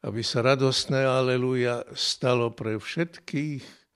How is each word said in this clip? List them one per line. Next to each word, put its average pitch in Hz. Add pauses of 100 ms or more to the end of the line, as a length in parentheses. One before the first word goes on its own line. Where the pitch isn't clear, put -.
aby 107
sa -
radostné 135
aleluja 127
stalo 120
pre 110
všetkých 151 (320)